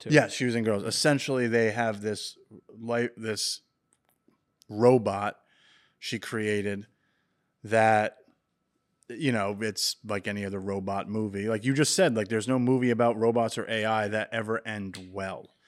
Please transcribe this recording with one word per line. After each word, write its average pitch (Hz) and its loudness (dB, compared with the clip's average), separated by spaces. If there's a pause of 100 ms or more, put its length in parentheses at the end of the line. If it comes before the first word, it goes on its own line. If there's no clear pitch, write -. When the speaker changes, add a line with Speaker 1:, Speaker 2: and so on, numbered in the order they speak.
Speaker 1:
too. - -12
Speaker 2:
Yeah, 143 6
she - -2
was 117 0
in 117 0
Girls. 104 2
Essentially, 135 0
they 113 4
have 110 -2
this, 104 -6 (440)
like, 117 -2
this 110 -4 (1080)
robot 107 4 (600)
she - -8
created 104 -4 (760)
that, 110 4 (880)
you 123 -2
know, 101 -2
it's - -4 (100)
like 101 -4
any 101 -6
other 98 -6
robot 98 -4
movie. 104 -4
Like 110 -2
you 135 2
just 147 2
said, 165 4
like, 104 0
there's 110 -2
no 131 2
movie 123 2
about 117 2
robots 113 2
or 110 -6
A 110 0
I 110 0
that 107 -2
ever 113 -4
end 95 -10
well. 95 -10 (180)